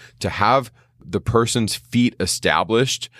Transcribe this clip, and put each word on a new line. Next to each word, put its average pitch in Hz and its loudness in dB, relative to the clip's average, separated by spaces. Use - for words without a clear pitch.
To 98 -4
have 117 0
the 95 -4
person's 113 0
feet - 0
established, 90 0